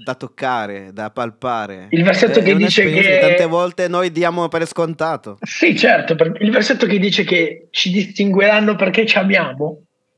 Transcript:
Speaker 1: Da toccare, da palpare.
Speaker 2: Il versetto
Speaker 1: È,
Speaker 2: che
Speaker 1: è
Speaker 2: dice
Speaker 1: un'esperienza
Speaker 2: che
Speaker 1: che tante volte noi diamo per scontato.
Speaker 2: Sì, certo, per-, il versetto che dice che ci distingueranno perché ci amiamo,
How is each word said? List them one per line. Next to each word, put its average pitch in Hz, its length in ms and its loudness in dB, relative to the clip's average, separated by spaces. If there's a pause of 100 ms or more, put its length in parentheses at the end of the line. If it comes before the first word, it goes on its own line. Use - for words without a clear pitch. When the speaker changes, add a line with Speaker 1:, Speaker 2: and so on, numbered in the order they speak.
Speaker 1:
Da 131 120 -8
toccare, 107 800 -8
da 107 180 -10
palpare. 110 800 -8
Speaker 2:
Il 165 120 2
versetto 196 360 4
Speaker 1:
È, 196 40 2
Speaker 2:
che 185 80 4
Speaker 1:
è 196 40 4
Speaker 2:
dice 196 260 2
Speaker 1:
un'esperienza 190 280 2
Speaker 2:
che 190 100 4
Speaker 1:
che 180 80 4
tante 175 180 4
volte 175 420 -2
noi 175 240 0
diamo 170 360 -2
per 165 180 -2
scontato. 160 760 -6
Speaker 2:
Sì, - 360 0
certo, - 380 2
per-, 160 260 0
il 214 100 2
versetto 240 340 0
che 196 140 2
dice 196 240 0
che 170 480 -2
ci - 200 -2
distingueranno 202 840 2
perché 190 300 0
ci 220 120 0
amiamo, 160 640 -2 (340)